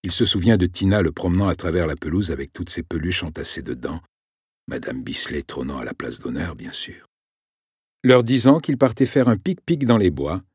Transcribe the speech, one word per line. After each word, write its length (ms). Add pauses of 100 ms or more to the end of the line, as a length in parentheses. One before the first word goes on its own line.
Il 120
se 100
souvient 320
de 100
Tina 360
le 100
promenant 380
à 60
travers 320
la 100
pelouse 340
avec 220
toutes 160
ses 140
peluches 400
entassées 400
dedans, 360 (720)
Madame 340
Bisley 400
trônant 360
à 40
la 100
place 260
d'honneur, 360
bien 160
sûr. 380 (960)
Leur 180
disant 380
qu'il 160
partait 280
faire 220
un 80
pique-pique 480
dans 140
les 120
bois 320 (140)